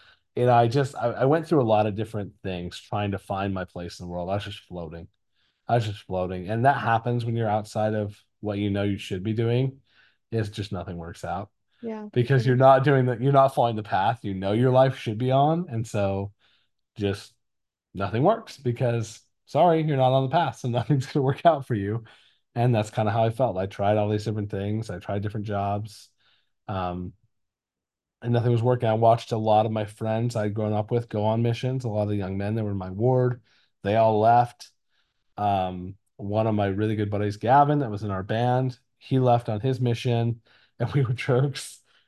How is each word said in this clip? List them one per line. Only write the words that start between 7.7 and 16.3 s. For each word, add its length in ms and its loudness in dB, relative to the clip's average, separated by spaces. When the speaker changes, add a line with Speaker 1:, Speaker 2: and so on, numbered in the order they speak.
Speaker 1:
of 240 -4
what 160 -4
you 120 -2
know 140 -2
you 140 -2
should 260 -8
be 100 -2
doing. 460 -2
It's 180 -2
just 220 -8
nothing 260 -8
works 260 -12
out. 260 -8
Speaker 2:
Yeah, 300 -10
Speaker 1:
Because 320 2
Speaker 2:
sure. 60 2
Speaker 1:
you're 80 4
not 260 8
doing 220 4
the, 140 -2
you're 140 2
not 200 6
following 220 0
the 80 -6
path 400 -2
you 100 -6
know 200 -2
your 180 4
life 260 4
should 200 -6
be 140 -2
on. 380 2
And 160 -4
so 460 -2